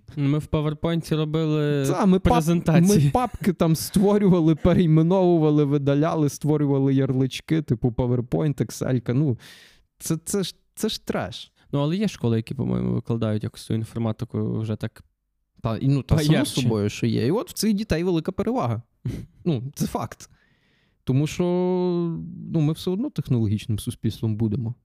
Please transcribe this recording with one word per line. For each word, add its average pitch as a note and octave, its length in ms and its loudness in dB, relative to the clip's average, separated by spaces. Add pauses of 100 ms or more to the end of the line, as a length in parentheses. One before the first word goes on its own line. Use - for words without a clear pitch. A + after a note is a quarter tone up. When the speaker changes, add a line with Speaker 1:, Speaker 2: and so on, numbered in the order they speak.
(160)
Speaker 1:
Ми C#3+ 220 0
в D3 80 -6
PowerPoint D#3 720 -2
робили D3+ 720 0
Speaker 2:
Та, E3+ 180 0
ми F#3 120 6
пап-, B3+ 160 4
Speaker 1:
презентації. E3+ 720 4
Speaker 2:
ми C#3 60 4
папки A#3+ 420 0
там D#3+ 220 2
створювали, F#3 800 4
перейменовували, E3 1080 4
видаляли, D3 640 2
створювали C#3 640 2
ярлички, C3+ 680 0
типу B2 280 0
PowerPoint, B2+ 760 -2
Excel-ка. B2 480 -4
Ну, C3+ 240 0 (640)
це, - 260 -4
це G3+ 180 -4
ж, - 120 -10 (200)
це A3 140 -4
ж - 160 -12
треш. - 460 -8 (200)
Speaker 1:
Ну, C#3+ 80 -2
але D3+ 180 -2
є G#3 100 0
школи, A#2 300 -2
які, A2+ 160 -6
по-моєму, B2 400 -4
викладають A2+ 500 -4
якусь - 220 -12
цю - 80 -6
інформатику A2 880 -6
вже A2 160 -6
так - 280 -10 (580)
Speaker 2:
Та, A2+ 160 -4
і, C3 100 -2
ну, C#3 140 2
та, - 160 2
само D3 100 0
Speaker 1:
поярче. D#3 340 2
Speaker 2:
собою, G#2+ 280 0
що - 180 -6
є. A2+ 200 0
І C#3+ 40 0
от C4 180 -4
в - 40 -18
цих A3 200 0
дітей F#3+ 300 -2
велика E3+ 280 -2
перевага. E3 500 -4 (240)
Speaker 1:
<laughs> A#2+ 60 -6 (340)
Speaker 2:
Ну, C3+ 180 -2 (120)
це - 120 -4
факт. - 420 -8 (720)
Тому C#3 240 0
що, - 160 -4 (1080)
ну, E3 80 0
ми D3 120 2
все F3+ 180 -6
одно A3+ 180 -4
технологічним A2 680 -2
суспільством A2 560 -4
будемо. A2+ 500 -2